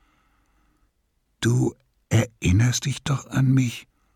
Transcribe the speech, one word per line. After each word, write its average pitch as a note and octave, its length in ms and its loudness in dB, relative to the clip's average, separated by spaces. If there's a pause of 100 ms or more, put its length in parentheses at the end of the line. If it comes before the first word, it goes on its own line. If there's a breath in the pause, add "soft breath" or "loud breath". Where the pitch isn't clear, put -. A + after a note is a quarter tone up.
(1400)
"Du B2 340 0 (360)
erinnerst A2+ 760 0
dich - 180 -6
doch C#3 260 -4
an C3 220 2
mich, C3 360 0 (280)